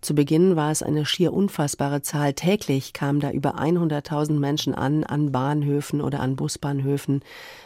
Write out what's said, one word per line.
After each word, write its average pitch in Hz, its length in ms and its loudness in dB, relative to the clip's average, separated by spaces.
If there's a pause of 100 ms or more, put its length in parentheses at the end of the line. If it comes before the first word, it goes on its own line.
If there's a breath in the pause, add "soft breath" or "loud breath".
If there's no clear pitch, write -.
Zu - 120 -4
Beginn 156 420 6
war 151 140 2
es 151 140 -2
eine 151 200 0
schier 160 300 2
unfassbare 143 680 0
Zahl. 147 300 0
Täglich 151 600 0
kamen 143 280 0
da 143 100 -2
über 139 260 -2
einhunderttausend 151 840 0
Menschen 143 360 0
an, 147 280 0
an 147 280 0
Bahnhöfen 143 680 0
oder 139 200 -2
an 131 160 0
Busbahnhöfen 139 880 -2 (420 loud breath)